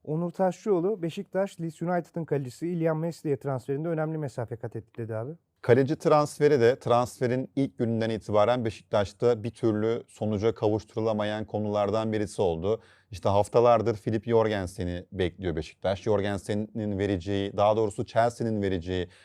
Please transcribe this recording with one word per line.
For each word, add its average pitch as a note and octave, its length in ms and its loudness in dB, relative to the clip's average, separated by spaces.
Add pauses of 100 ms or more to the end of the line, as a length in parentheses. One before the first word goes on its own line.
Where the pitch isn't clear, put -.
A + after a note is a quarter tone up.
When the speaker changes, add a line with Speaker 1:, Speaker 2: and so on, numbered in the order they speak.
Speaker 1:
Onur E3 260 -4
Taşçıoğlu, F#3 720 -2
"Beşiktaş, F#3+ 580 -6
Leeds E3 220 -10
United'ın E3+ 420 -4
kalecisi C#3+ 440 -4
Ilyan E3 280 0
Mesli'ye D#3 400 -4
transferinde C#3 520 -4
önemli D#3 300 -4
mesafe B2 380 -6
kat A#2 200 -10
etti." - 260 -12
dedi A2 140 -8
abi. A#2+ 160 -8 (300)
Speaker 2:
Kaleci C3 340 4
transferi D3 640 4
de A#2+ 180 6
transferin B2 760 0
ilk C3+ 220 -2
gününden A2+ 320 0
itibaren A2 540 2
Beşiktaş'ta A2 800 0
bir A2+ 80 -4
türlü A2+ 580 0
sonuca G#2+ 460 0
kavuşturulamayan G#2+ 920 0
konulardan G#2+ 680 -2
birisi G#2+ 300 -2
oldu. F#2 380 0 (300)
İşte G2+ 180 -4
haftalardır A2+ 680 4
Filip A2 300 -4
Jorgensen'i G2 840 0
bekliyor F2+ 440 -2
Beşiktaş. F2+ 460 -4
Jorgensen'in G#2 960 -2
vereceği, G2 580 -2
daha G#2 200 4
doğrusu A2 300 -2
Chelsea'nin A2+ 560 0
vereceği, F#2 460 -2 (160)